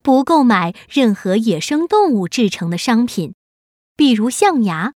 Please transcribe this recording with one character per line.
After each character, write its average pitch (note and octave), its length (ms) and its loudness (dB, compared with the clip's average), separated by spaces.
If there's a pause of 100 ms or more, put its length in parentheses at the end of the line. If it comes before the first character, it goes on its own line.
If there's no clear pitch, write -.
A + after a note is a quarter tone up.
不 C4+ 220 2
购 D#4 180 2
买 F#3 320 0 (140)
任 A#3+ 260 2
何 F#3+ 220 -4
野 G#3+ 240 0
生 D4+ 260 -4
动 G4+ 280 2
物 F#3 160 -2
制 A3 200 0
成 E3+ 200 -6
的 F3 80 -4
商 A#3+ 280 0
品， - 300 -8 (640)
比 C#4+ 140 4
如 A3 180 0
象 D#4+ 340 0
牙 F3+ 360 -4